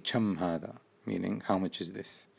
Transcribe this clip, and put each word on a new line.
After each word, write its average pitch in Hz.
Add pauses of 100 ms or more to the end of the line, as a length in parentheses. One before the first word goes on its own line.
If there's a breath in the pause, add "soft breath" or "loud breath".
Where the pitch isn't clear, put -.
kam 107
hada, 85 (280)
meaning, 98
How 95
much 95
is 87
this? - (120)